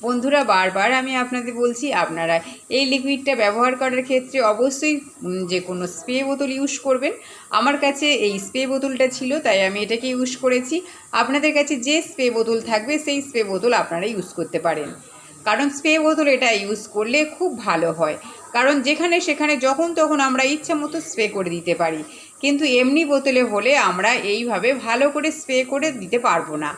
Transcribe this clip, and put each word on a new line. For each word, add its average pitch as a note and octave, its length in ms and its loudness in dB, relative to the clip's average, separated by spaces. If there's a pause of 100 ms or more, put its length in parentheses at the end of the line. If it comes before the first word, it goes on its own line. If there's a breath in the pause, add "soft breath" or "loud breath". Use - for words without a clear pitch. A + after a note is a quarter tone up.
বন্ধুরা, B3 360 2 (120)
বারবার F#3+ 360 2 (120)
আমি C4 120 -4 (100)
আপনাদের B3 380 -4
বলছি, A#3+ 240 0 (180)
আপনারা E3 320 0 (420 loud breath)
এই C#4 140 2
লিকুইডটা C4+ 500 0
ব্যবহার A3+ 400 2
করার B3+ 260 0
ক্ষেত্রে B3+ 300 0 (140)
অবশ্যই, C#4 440 0 (320)
উম, F#3 140 -4 (100)
যে F#3 160 0
কোনো F3+ 160 -4 (120)
স্প্রে B3+ 340 -4
বোতল C#4 280 -2
ইউজ C#4 160 -2 (120)
করবেন। C4+ 280 0 (460 loud breath)
আমার C#4 240 0
কাছে C#4 240 0 (200)
এই G3+ 80 0 (100)
স্প্রে C4 260 -4
বোতলটা C4 360 0 (100)
ছিল, B3+ 140 -4 (140)
তাই G3+ 220 4
আমি G3 180 -2
এটাকে A#3 280 -2
ইউজ B3+ 180 -2 (120)
করেছি। B3+ 320 2 (460 loud breath)
আপনাদের C#4+ 360 2
কাছে D4 160 2 (140)
যে D4 80 2 (140)
স্প্রে C4 160 -2 (100)
বোতল A3+ 220 0 (120)
থাকবে, A3+ 240 0 (120)
সেই C#4+ 220 0
স্প্রে A#3 140 -2 (100)
বোতল F#3+ 200 0 (120)
আপনারা E3+ 300 -2
ইউজ F3+ 240 -6
করতে E3 280 -4
পারেন, D#3 240 -2 (580 loud breath)
কারণ A#3 200 2 (100)
স্প্রে D#4 160 2 (120)
বোতল D#4 300 4
এটা B3 140 2 (140)
ইউজ G#3+ 180 -4 (140)
করলে A#3 240 2 (160)
খুব F4+ 140 0 (160)
ভালো E3+ 240 2 (100)
হয়। D3+ 180 0 (380 loud breath)
কারণ C4 200 4 (120)
যেখানে D#4+ 280 2 (120)
সেখানে D4+ 260 0 (140)
যখন C#4 200 2 (120)
তখন D4+ 280 2
আমরা C4 160 2 (100)
ইচ্ছা D4+ 280 -2
মতো D4+ 160 -6 (120)
স্প্রে G#3+ 160 0 (100)
করে F#3 200 -2
দিতে E3+ 260 -2
পারি, D#3+ 200 -2 (400 loud breath)
কিন্তু C#4+ 220 2 (160)
এমনি C4+ 220 4 (100)
বোতলে C4+ 300 2 (100)
হলে G#3 200 2 (180)
আমরা F#3 220 2 (220)
এইভাবে A3+ 360 0 (160)
ভালো A#3+ 200 2 (100)
করে D4+ 140 0 (100)
স্প্রে C4 180 -2 (140)
করে C#4+ 160 0 (140)
দিতে F3+ 160 -2 (100)
পারবো E3 360 0
না। D3 140 -4